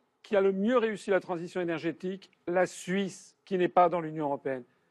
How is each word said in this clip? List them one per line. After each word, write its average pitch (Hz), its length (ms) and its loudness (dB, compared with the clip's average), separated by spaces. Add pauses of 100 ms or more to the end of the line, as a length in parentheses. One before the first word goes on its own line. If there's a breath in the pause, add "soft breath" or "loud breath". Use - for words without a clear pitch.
(220)
qui 208 140 -2
a 190 40 4
le 196 120 4
mieux 208 240 2
réussi 220 340 -2
la 185 100 4
transition 175 400 -6
énergétique ? 170 680 -6 (160)
La 175 200 2
Suisse, - 760 -6
qui 196 120 -4
n'est 180 120 2
pas 180 200 6
dans 175 120 0
l'Union 156 260 -4
européenne. 131 380 -4 (260)